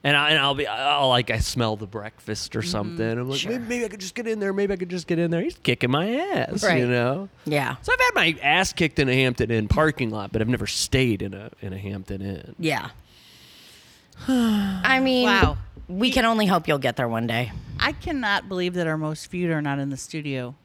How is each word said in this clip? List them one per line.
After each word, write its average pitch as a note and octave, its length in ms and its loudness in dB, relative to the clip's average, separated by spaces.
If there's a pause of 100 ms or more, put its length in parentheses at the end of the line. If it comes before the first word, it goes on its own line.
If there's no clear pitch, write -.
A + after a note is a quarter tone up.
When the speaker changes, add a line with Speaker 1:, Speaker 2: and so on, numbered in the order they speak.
Speaker 1:
And C#3+ 120 4
I, D3 140 4
and D#3 80 6
I'll C#3 160 2
be, C#3 140 -2
I'll, C3+ 400 2
like, B2 220 4
I A2 100 0
smell A2+ 360 0
the G#2+ 100 -10
breakfast G#2+ 680 -10
or A2+ 40 0
Speaker 2:
Mm-hmm. - 100 -4
Speaker 1:
something. A2+ 480 -2
I'm B2+ 100 -4
like, C#3 120 -2
Speaker 3:
Sure. G#3+ 120 -6
Speaker 1:
"Maybe, B3 120 -4
maybe A#3+ 200 -4
I G#3 40 -6
could G3 120 -12
just F#3 140 -12
get A#3 140 -6
in A3 100 -2
there. G3 160 -2
Maybe G3+ 180 0
I F#3+ 40 -2
could F3+ 120 -6
just F3 180 -6
get E3 120 0
in E3+ 120 2
there." E3+ 120 0
He's E4+ 200 -6
kicking B2 280 0
my D#3+ 260 0
ass, D#4 480 -2
Speaker 3:
Right. F3 140 4
Speaker 1:
you B2 80 2
know? B2 420 0 (160)
Speaker 3:
Yeah. C3+ 380 0
Speaker 1:
So A4+ 100 0
I've B4+ 80 2
had B4 140 4
my E3 260 2
ass D#3 320 2
kicked - 280 0
in C3+ 100 2
a B2+ 40 4
Hampton B2+ 360 2
Inn G#2+ 180 0
parking D3 420 2
lot, G#2+ 220 -6
but A2 80 0
I've A2 80 2
never A#2 200 0
stayed B2 520 0
in G2 140 -6
a, G2+ 160 -14 (100)
in F#2+ 140 -8
a G2 40 -8
Hampton G2 440 -8
Inn. F#2+ 360 -8
Speaker 3:
Yeah. D3+ 360 -4
Speaker 1:
<sighs> - 1300 -18
Speaker 3:
I G#3+ 720 2
mean, B3+ 260 4
Speaker 2:
Wow. F#3 320 4 (300)
Speaker 3:
we G3+ 220 2
can B3+ 140 4
only A3 220 4
hope F3+ 220 2
you'll D3 100 4
get A#2+ 180 0
there B2 120 0
one A2+ 180 0
day. A2+ 260 0 (260)
Speaker 2:
I D4 140 2
cannot A#3 560 -2
believe F3+ 260 -2
that F3 120 0
our D#3 100 0
most D#3 340 -6
viewed F3+ 200 -2
are D#3 120 0
not C#3 160 -2
in C#3 120 -4
the C3+ 60 -6
studio. C3 580 -6 (100)